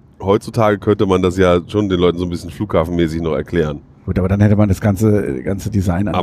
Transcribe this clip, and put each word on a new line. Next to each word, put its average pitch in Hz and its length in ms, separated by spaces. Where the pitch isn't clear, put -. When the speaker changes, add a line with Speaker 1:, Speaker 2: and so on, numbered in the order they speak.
Speaker 1:
heutzutage 107 580
könnte 104 260
man 92 160
das 92 160
ja 90 300
schon 104 220
den 90 100
Leuten 87 180
so 87 60
ein 87 60
bisschen 85 200
flughafenmäßig 85 720
noch 80 120
erklären. 73 480
Speaker 2:
Gut, 95 120
aber 92 120
dann 98 100
hätte 104 160
man 104 140
das 92 100
ganze, 101 640
ganze 95 260
Design 98 380
anders 90 160